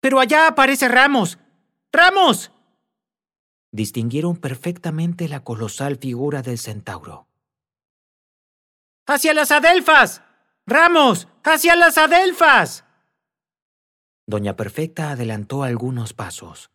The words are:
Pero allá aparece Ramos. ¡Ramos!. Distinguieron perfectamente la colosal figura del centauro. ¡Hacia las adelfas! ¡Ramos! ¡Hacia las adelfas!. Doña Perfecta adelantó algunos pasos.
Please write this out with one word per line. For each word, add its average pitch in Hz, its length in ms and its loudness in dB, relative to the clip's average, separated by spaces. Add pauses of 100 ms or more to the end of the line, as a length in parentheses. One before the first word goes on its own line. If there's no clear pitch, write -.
Pero 262 180 0
allá 294 280 4
aparece 277 400 2
Ramos. 254 520 2 (520)
¡Ramos!. 349 600 2 (1200)
Distinguieron 120 680 -6
perfectamente 170 880 -8
la 139 160 -10
colosal 120 540 -8
figura 135 440 -6
del 123 160 -8
centauro. 95 680 -16 (1800)
¡Hacia 285 260 -2
las 302 180 -2
adelfas! 311 720 4 (440)
¡Ramos! 294 600 2 (160)
¡Hacia 320 320 2
las 339 220 4
adelfas!. 320 880 2 (1400)
Doña 101 280 -6
Perfecta 151 560 -8
adelantó 113 520 -8
algunos 120 500 -6
pasos. 92 600 -18